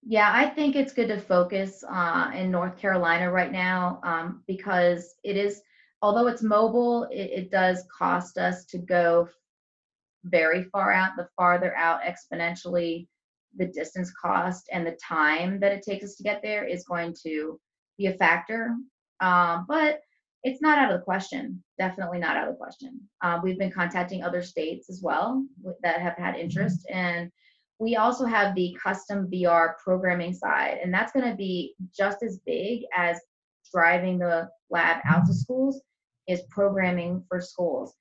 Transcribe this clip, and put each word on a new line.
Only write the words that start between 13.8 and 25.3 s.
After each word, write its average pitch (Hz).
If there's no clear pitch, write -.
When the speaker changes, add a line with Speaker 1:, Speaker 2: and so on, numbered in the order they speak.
Speaker 1:
cost 180
and 175
the 165
time 165
that 202
it 202
takes 202
us 196
to -
get 202
there 208
is 180
going 170
to 156
be 196
a 185
factor. 220
Um, 180
but 302
it's 262
not 302
out 233
of 180
the -
question. 185
Definitely 180
not 160
out 156
of -
the -
question. -
Uh, 175
we've 185
been 190
contacting 180
other 175
states 160
as 185
well 202